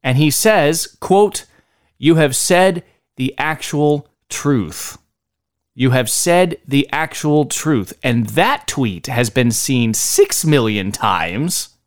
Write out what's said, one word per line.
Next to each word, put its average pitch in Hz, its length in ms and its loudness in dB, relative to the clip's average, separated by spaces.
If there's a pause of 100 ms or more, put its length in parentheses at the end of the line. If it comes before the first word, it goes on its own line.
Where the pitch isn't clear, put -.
And 131 160 0
he 151 140 4
says, 165 680 2
quote, 196 460 2 (540)
"You 160 160 4
have 147 200 2
said 180 480 2 (340)
the 131 200 -4
actual 147 720 -2 (220)
truth. - 680 -4 (760)
You 127 160 0
have 127 180 0
said 175 480 0 (100)
the 139 240 0
actual 151 540 -2
truth." 127 560 -2
And 117 280 0
that 208 360 0
tweet 104 400 -4
has 123 240 -2
been 120 220 0
seen 117 420 0
six - 500 0
million 110 480 0
times 98 760 -2 (160)